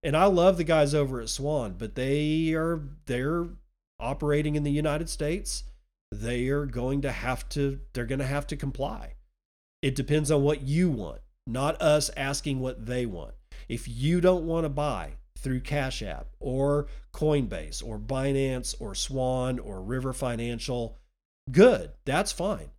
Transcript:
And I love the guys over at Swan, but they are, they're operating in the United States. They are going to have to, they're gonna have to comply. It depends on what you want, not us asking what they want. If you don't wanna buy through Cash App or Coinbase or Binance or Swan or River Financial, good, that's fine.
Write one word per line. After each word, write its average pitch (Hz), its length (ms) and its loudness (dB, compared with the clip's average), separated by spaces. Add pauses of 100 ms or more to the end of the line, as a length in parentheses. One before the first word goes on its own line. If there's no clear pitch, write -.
And 151 120 0
I 170 100 6
love 185 320 6
the 170 60 0
guys 151 300 4
over 135 260 0
at 113 100 -8
Swan, 135 500 -2
but 113 160 -6
they 151 580 2
are, 165 260 0 (280)
they're 151 400 -2 (520)
operating 147 540 0
in 151 80 2
the 147 100 0
United 151 380 0
States. 160 540 -4 (480)
They 120 380 -2
are 143 180 0
going 127 340 -2
to 139 100 -2
have 120 380 -4
to, 139 300 -2 (140)
they're 123 120 -2
gonna 135 180 -2
have 143 240 -2
to 156 80 -4
comply. 139 580 -6 (680)
It 135 140 0
depends 143 340 2
on 143 140 6
what 143 180 2
you 156 300 4
want, 85 300 -6 (260)
not 135 340 -2
us 151 340 4
asking 139 440 -2
what 127 260 -6
they 123 220 -2
want. 80 260 -8 (340)
If 117 200 -6
you 139 340 2
don't 180 240 6
wanna 165 240 0
buy 131 440 -4 (240)
through 131 220 -2
Cash 131 420 -2
App 87 260 -8 (120)
or 139 480 0 (260)
Coinbase 110 720 0
or 110 140 -6
Binance 135 800 -2
or 98 160 -8
Swan 127 640 -2
or 98 200 -10
River 127 320 -4
Financial, 120 840 -4 (540)
good, 160 400 8 (120)
that's 160 280 0
fine. 170 480 -4